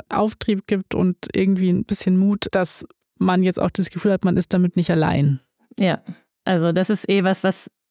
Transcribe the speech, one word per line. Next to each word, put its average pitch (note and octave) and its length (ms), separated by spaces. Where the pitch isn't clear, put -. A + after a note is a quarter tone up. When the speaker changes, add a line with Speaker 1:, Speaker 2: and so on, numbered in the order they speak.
Speaker 1:
Auftrieb G#3 580
gibt F#3+ 260
und F3+ 400
irgendwie F#3 360
ein F3+ 160
bisschen F#3 320
Mut, G3+ 340
dass - 340
man F#3 260
jetzt F3+ 180
auch F3+ 100
das - 180
Gefühl G3+ 220
hat, F#3 140
man F3+ 100
ist - 180
damit F3+ 220
nicht F3 160
allein. D3 480
Speaker 2:
Ja, F3+ 220
also E3+ 300
das F#3 160
ist G#3 200
eh G3+ 140
was, F#3+ 200
was - 280